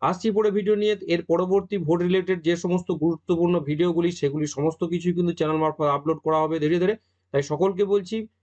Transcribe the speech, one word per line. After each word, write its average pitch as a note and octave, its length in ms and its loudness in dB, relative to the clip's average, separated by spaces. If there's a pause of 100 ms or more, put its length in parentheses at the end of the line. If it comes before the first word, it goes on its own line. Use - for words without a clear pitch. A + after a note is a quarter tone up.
আসছি F3+ 300 0
পরে G#3+ 200 2
ভিডিও G3+ 240 2
নিয়ে। G#3 220 0 (100)
এর E3+ 180 0
পরবর্তী F#3 540 0
ভোট E3+ 220 0
রিলেটেড F3+ 420 0
যে E3+ 140 2
সমস্ত F3+ 360 -2
গুরুত্বপূর্ণ E3+ 680 0
ভিডিওগুলি, E3 520 0
সেগুলি D3+ 340 -2
সমস্ত D#3 380 -2
কিছুই F3 280 -2
কিন্তু E3+ 200 0
চ্যানেল D#3 240 0
মারফত D#3 260 0
আপলোড D3 360 0
করা D#3 220 0
হবে D#3 180 0
ধীরে D#3 200 0
ধীরে। F#3+ 180 0 (340)
তাই C#3+ 120 2
সকলকে F3 420 0
বলছি G3+ 420 -2 (160)